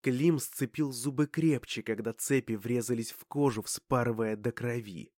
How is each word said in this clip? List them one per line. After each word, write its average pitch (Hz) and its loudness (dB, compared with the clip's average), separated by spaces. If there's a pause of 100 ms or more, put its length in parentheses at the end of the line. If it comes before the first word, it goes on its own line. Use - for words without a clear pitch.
Клим 143 4
сцепил 139 -2
зубы 135 0
крепче, 147 0
когда 110 -2
цепи 127 0
врезались 113 -2
в - -18
кожу, 131 2
вспарывая 117 0
до 107 -2
крови. 117 -6